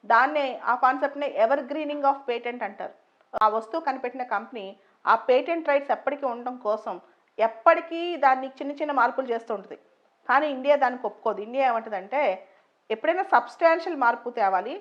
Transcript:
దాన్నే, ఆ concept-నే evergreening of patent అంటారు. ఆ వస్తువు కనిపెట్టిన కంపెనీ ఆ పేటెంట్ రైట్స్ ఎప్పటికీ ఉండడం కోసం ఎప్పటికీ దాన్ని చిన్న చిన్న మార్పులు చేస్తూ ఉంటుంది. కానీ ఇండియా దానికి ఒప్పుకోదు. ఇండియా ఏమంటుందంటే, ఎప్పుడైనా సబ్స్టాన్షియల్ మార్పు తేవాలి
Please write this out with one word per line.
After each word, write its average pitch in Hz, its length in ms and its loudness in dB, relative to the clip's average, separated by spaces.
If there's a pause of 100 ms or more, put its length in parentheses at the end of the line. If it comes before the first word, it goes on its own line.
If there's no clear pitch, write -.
(120)
దాన్నే, 277 340 4 (260)
ఆ - 20 4 (100)
concept-నే 285 440 0 (160)
evergreening 285 680 -2
of 269 80 0 (120)
patent 240 380 -6
అంటారు. - 280 -12 (480)
ఆ - 20 6 (100)
వస్తువు 226 320 -4
కనిపెట్టిన 262 360 -6 (100)
కంపెనీ 214 320 -8 (460)
ఆ - 20 6 (140)
పేటెంట్ 311 440 2
రైట్స్ 277 240 2
ఎప్పటికీ 277 360 -6
ఉండడం 240 240 -8 (100)
కోసం 214 300 -4 (520)
ఎప్పటికీ 330 540 2 (240)
దాన్ని 262 220 4 (100)
చిన్న 285 220 -8
చిన్న 302 200 -4
మార్పులు 247 340 2
చేస్తూ 226 240 -6
ఉంటుంది. 190 200 -14 (520)
కానీ 285 260 4
ఇండియా 262 280 4
దానికి 247 260 -2
ఒప్పుకోదు. 208 380 -4
ఇండియా 262 240 -2
ఏమంటుందంటే, 220 500 -4 (760)
ఎప్పుడైనా 349 300 0 (100)
సబ్స్టాన్షియల్ 330 680 2
మార్పు 240 260 0 (100)
తేవాలి 196 420 0